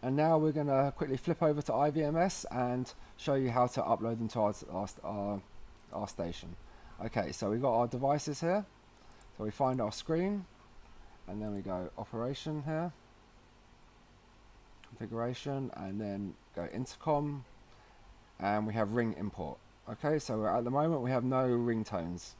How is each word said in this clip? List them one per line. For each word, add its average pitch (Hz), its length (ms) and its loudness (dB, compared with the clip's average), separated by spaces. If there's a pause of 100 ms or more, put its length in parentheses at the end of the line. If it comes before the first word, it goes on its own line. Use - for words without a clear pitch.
And 131 140 2
now 156 220 6
we're 156 140 4
gonna 139 440 4
quickly 135 220 0
flip - 240 0
over 151 180 4
to 131 140 0
I 143 160 4
V 156 120 0
M 147 140 2
S 180 340 2
and 123 400 0 (280)
show 143 160 2
you 131 160 4
how 123 160 6
to 123 160 0
upload 113 360 2
them 113 100 -2
to 117 120 -2
our, 104 140 4 (160)
our, 95 180 -2 (160)
our, 101 380 -4 (500)
our 101 160 -4
station. 85 480 -6 (480)
Okay, 101 280 0
so 101 180 -2
we've 113 100 2
got 127 140 4
our 120 120 6
devices 139 540 0
here. 190 240 2 (720)
So 110 80 -6
we 107 60 -2
find 131 320 0
our 110 100 0
screen, 185 540 -2 (800)
and 104 160 -6
then 104 120 -4
we 98 60 -6
go 92 380 -4
operation 131 640 -6
here, 160 280 -2 (2000)
configuration, 123 880 -4
and 95 240 -6
then 101 340 -4 (200)
go 87 180 -4
intercom, 143 720 -2 (960)
and 104 280 2
we 107 60 -2
have 107 200 2
ring 113 260 2
import. 87 400 -6 (320)
Okay, 147 280 0
so 110 280 0
at 113 180 2
the 120 60 -2
moment 147 320 2
we 123 80 0
have 127 140 2
no 131 220 4
ringtones. 110 920 0